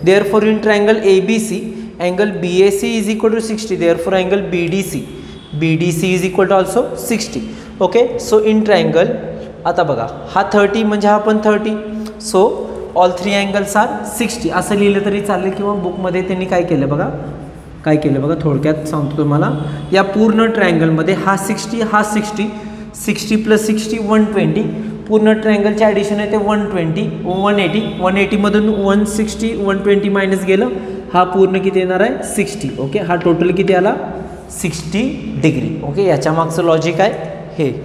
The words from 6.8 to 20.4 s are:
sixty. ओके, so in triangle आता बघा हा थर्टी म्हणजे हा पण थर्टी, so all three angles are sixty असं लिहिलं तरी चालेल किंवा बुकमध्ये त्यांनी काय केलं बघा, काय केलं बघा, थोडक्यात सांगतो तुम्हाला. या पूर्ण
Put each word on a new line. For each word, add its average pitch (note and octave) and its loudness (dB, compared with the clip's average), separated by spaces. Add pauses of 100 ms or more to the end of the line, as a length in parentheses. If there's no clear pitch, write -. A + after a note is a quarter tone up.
sixty. - -4 (400)
ओके, G#3+ 4 (300)
so G#3+ 6 (120)
in G#3+ 4
triangle E3+ 4 (560)
आता F3 2
बघा B2 -2 (280)
हा F#3+ 2 (100)
थर्टी G#3 2
म्हणजे G#3 2
हा G#3 6
पण G#3+ 2
थर्टी, G#3+ 2 (600)
so F#3 4 (600)
all F3+ 4
three G3+ -2
angles G3 -2
are A#3 0 (260)
sixty - -2
असं G3 -2
लिहिलं G3+ 2
तरी G3+ 0
चालेल F#3+ -2
किंवा G3+ -2
बुकमध्ये F#3 -2
त्यांनी F#3 -2
काय F#3 0
केलं D3 0
बघा, E3 -2 (760)
काय D#3 4
केलं C3+ 0
बघा, D3+ 0
थोडक्यात D3+ 0
सांगतो D3 -4
तुम्हाला. D3+ 2 (420)
या F#3+ 4
पूर्ण G#3+ 2